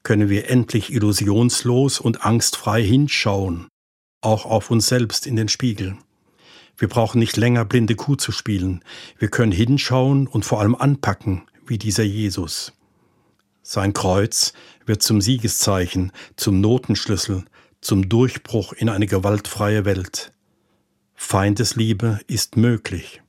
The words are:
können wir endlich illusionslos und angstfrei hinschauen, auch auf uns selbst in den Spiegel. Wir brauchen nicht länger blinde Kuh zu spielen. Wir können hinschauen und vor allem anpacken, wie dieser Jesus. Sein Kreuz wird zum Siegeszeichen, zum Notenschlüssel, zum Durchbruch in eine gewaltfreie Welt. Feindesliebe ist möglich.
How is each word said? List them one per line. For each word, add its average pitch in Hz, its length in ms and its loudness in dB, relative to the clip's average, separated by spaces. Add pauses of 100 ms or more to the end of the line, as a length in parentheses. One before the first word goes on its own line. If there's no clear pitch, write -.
können 107 280 2
wir 101 200 -2
endlich 120 440 0
illusionslos 117 1040 2
und - 260 -4
angstfrei 113 560 0
hinschauen, 98 840 0 (540)
auch 110 240 0
auf 110 260 0
uns 113 160 2
selbst 120 400 0
in 127 80 -4
den 110 140 0
Spiegel. 101 480 -4 (800)
Wir - 100 0
brauchen 113 320 2
nicht 117 180 0
länger 120 280 4
blinde 117 300 2
Kuh 139 200 -2
zu - 160 -6
spielen. 92 520 -2 (360)
Wir 110 80 0
können 113 240 2
hinschauen 131 760 2
und 120 200 -2
vor - 160 0
allem 117 120 4
anpacken, 107 680 0 (240)
wie 117 100 -4
dieser 104 260 -2
Jesus. 98 720 -4 (880)
Sein 98 320 -2
Kreuz 98 600 0 (320)
wird 110 180 0
zum 107 180 4
Siegeszeichen, 95 880 0 (260)
zum 95 240 2
Notenschlüssel, 104 840 0 (360)
zum 98 280 0
Durchbruch 117 640 0
in 113 160 -2
eine 104 160 0
gewaltfreie 104 800 -2
Welt. - 460 -4 (840)
Feindesliebe 107 1120 0
ist - 300 -4
möglich. 110 720 -2